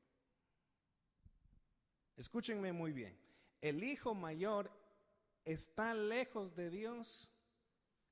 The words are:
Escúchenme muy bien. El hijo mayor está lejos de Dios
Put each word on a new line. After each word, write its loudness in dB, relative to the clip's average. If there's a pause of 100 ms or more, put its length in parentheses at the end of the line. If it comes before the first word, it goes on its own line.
(2250)
Escúchenme 0
muy 0
bien. -4 (420)
El 2
hijo 0
mayor 0 (760)
está 0
lejos 2
de -2
Dios -6 (800)